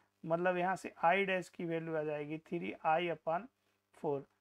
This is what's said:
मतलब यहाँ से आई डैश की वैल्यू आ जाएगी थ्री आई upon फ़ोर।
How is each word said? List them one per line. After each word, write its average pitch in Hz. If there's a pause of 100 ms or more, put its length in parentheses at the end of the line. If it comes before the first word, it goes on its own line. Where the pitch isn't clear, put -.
(260)
मतलब 180
यहाँ 180
से - (100)
आई 185
डैश 185
की -
वैल्यू 165
आ 156
जाएगी 151
थ्री 175 (120)
आई 170
upon 165 (520)
फ़ोर। 143 (140)